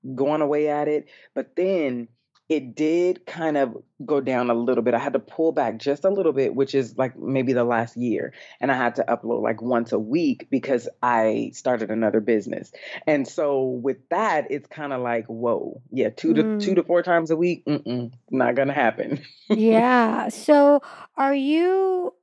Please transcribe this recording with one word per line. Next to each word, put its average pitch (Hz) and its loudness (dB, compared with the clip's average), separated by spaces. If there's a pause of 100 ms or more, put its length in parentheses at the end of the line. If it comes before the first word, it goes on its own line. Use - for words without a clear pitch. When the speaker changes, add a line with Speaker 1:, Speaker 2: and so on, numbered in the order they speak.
(160)
Speaker 1:
going 147 0
away 151 2
at 147 0
it. 151 -2 (260)
But - -8
then 151 0 (420)
it 135 -2
did 175 0
kind 160 -4
of 135 0 (300)
go 143 0
down 123 0
a 117 2
little 120 0
bit. 120 2
I 120 0
had 139 -4
to 135 0
pull 160 -2
back 117 -2
just 143 -2
a 190 4
little 190 2
bit, 135 0
which 135 0
is, 131 -2
like, 127 -2
maybe 131 -2
the 120 2
last 117 -2
year. 113 -2 (280)
And 135 0
I 127 2
had 120 -2
to - 0
upload, 117 -2
like, 113 -2
once 117 0
a - 0
week 131 -2
because 131 -2 (160)
I 113 0
started 110 -2
another 110 2
business. 107 -2 (340)
And 143 0
so 143 -2
with 127 -2 (120)
that, 175 0
it's 139 -6
kinda 143 -8
like, 117 -4
whoa, 117 -4 (100)
yeah, 127 0
two 160 -2
to, 151 4
Speaker 2:
Mm. 220 0
Speaker 1:
two 202 0
to 175 2
four 175 2
times 165 2
a 160 4
week, 170 -2
mm-mm, 123 -4 (180)
not 120 2
gonna 135 0
happen. 131 0 (300)
<laughs> - -
Speaker 2:
Yeah. 226 4
So 285 6 (340)
are 277 2
you 359 0